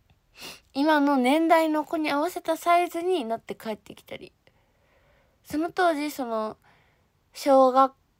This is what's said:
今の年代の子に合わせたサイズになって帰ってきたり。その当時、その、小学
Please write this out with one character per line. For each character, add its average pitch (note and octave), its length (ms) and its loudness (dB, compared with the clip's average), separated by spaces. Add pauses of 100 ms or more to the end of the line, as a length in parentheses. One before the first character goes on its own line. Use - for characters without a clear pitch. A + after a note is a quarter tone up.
(760)
今 D4 240 2
の C#4+ 180 2
年 C#4+ 300 2
代 D#4+ 220 4
の D4+ 160 -2
子 E4+ 120 -6
に D4+ 140 -4
合 C#4+ 80 -2
わ E4 100 -2
せ F4 100 -10
た E4 160 -4
サ F4 240 0
イ F4 80 0
ズ E4+ 140 -8
に F4 240 -2
な A3+ 120 -6
っ - 20 -16
て - 160 -14
帰 - 160 -10
っ G3+ 60 -8
て - 180 -20
き - 80 -20
た - 120 -16
り。 - 160 -20 (1160)
そ D4 80 -6
の D#4+ 140 -4
当 F4 220 0
時、 D4 180 -6
そ C4+ 140 -8
の、 A3 320 -6 (760)
小 C4+ 380 4
学 C4+ 220 4 (260)